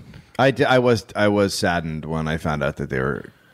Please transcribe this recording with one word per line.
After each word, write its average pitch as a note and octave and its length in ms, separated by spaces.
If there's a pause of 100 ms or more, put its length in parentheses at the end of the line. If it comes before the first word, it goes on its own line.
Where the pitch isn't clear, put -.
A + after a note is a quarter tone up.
(380)
I, C3 140
di-, C#3 120
I B2+ 140
was, B2 280 (100)
I G#2 100
was G#2 320
saddened E2 460
when D#2 240
I D#2 80
found D2+ 260
out C#2+ 140
that C#2+ 140
they C2 100
were C2 240 (300)